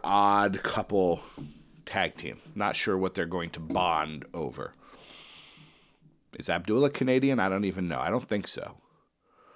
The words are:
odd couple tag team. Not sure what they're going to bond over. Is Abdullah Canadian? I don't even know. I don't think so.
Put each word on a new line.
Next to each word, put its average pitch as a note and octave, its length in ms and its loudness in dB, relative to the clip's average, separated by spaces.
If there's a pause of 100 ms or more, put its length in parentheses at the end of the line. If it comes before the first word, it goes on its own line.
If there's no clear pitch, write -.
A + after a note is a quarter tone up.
odd G2+ 640 4
couple F#2 560 2 (640)
tag F#2 320 -2
team. B1+ 220 -12 (180)
Not G2+ 180 0
sure G2 240 0
what F#2 160 0
they're E2+ 120 -2
going E2+ 240 -4
to F2 100 -12
bond D#2 640 0 (100)
over. C#2 400 -8 (1600)
Is - 140 -4
Abdullah G#2+ 400 2
Canadian? C3 480 2
I F#2+ 100 2
don't G2 160 0
even F#2 220 -2
know. C#2+ 140 -2
I D2+ 100 -2
don't A2 180 -2
think G2+ 200 -2
so. - 280 -10 (800)